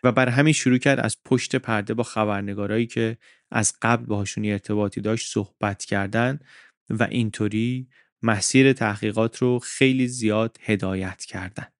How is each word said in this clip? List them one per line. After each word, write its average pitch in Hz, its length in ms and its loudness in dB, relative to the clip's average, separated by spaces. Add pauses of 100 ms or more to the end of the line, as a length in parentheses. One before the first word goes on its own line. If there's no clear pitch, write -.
و 127 80 4
بر 127 180 2
همین 143 240 4
شروع 127 240 2
کرد 135 220 2
از - 260 -2
پشت - 300 0
پرده 113 380 -2
با 113 100 -2
خبرنگارایی 104 840 -2
که 113 300 -2 (340)
از 110 300 0
قبل 117 240 2
باهاشون 107 380 -4
یه 104 80 0
ارتباطی 104 500 -2
داشت 110 300 -4
صحبت - 540 -4
کردن 113 540 -2 (500)
و 110 220 0
اینطوری 113 760 -2 (340)
مسیر 127 520 4
تحقیقات 110 640 -2
رو 123 220 2
خیلی 131 480 2
زیاد 113 540 -2
هدایت 95 640 -2
کردن. - 420 -12 (120)